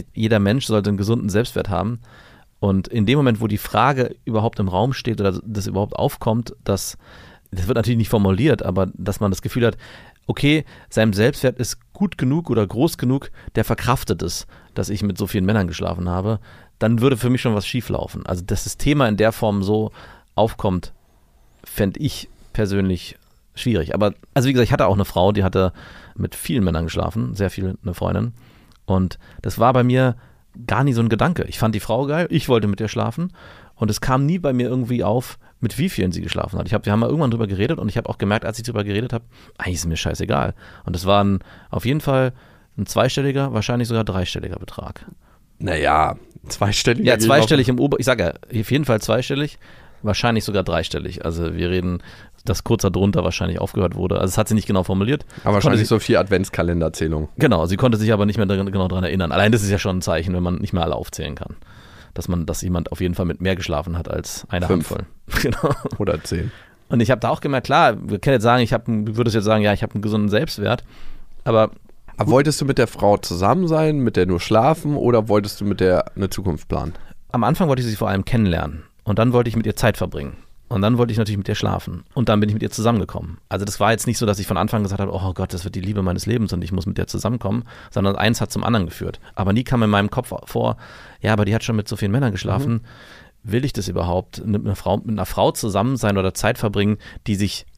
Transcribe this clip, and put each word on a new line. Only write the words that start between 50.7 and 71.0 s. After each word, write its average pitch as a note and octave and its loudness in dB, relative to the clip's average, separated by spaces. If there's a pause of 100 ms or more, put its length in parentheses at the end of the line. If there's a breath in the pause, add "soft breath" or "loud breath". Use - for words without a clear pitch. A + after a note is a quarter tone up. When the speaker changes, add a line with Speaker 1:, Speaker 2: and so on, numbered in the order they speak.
Speaker 1:
Also E2 -2
wir F2 -2
reden, F2+ -2 (420 loud breath)
dass - -2
kurz - 2
darunter F#2+ 2
wahrscheinlich F2 -2
aufgehört F2+ -2
wurde. F#2 -2
Also F#2 0
es - 0
hat A2 0
sie G#2+ 2
nicht G#2+ 0
genau F#2+ 2
formuliert. G2+ 0
Speaker 2:
Aber - -20
Speaker 1:
Sie - -16
konnte G#2 2
Speaker 2:
wahrscheinlich G2+ 4
Speaker 1:
sich A2 0
Speaker 2:
so A2 4
vier G#2 2
Adventskalenderzählungen. E2+ 0 (100)
Speaker 1:
Genau, G2+ 4
sie F#2+ 0
konnte A#2+ 4
sich A2 2
aber G2+ 4
nicht G#2 0
mehr A2 2
dran, G2 0
genau F#2+ 0
dran F2+ -2
erinnern. E2+ 0
Allein G#2 4
das A2 4
ist G2+ 0
ja G2 2
schon F#2 -2
ein F2+ -2
Zeichen, F2 0
wenn F2+ 0
man F2+ 0
nicht - -4
mehr F2 0
alle E2 0
aufzählen D2 -8
kann. - -12 (560 loud breath)
Dass - -6
man, F2 0
dass - -4
jemand F2 -2
auf - -8
jeden F2+ 0
Fall F#2 -2
mit - -4
mehr F#2 0
geschlafen E2+ -4
hat - -6
als - -8
eine F2 -2
Speaker 2:
Fünf. E2+ 0
Speaker 1:
Handvoll. - -6 (200)
<laughs> - -2
Genau. C#3 0 (240)
Speaker 2:
Oder - -2
zehn. F#2 -4 (400 loud breath)
Speaker 1:
Und A#2+ 2
ich A#2 4
hab A2+ 2
da A#2 0
auch D#3 -2
gemerkt, C#3 -2
klar, C3+ 4 (120)
wir G#2 -2
können C3+ 2
jetzt G#2+ 2
sagen, A#2+ 4
ich A2+ 0
hab, A2 -2
würde A2 0
es G#2 2
jetzt G#2+ 2
sagen, G#2+ 4
ja, G#2 4
ich G2 0
hab B2+ -6
einen G2+ -2
gesunden G#2 0
Selbstwert, G#2+ 0 (600 soft breath)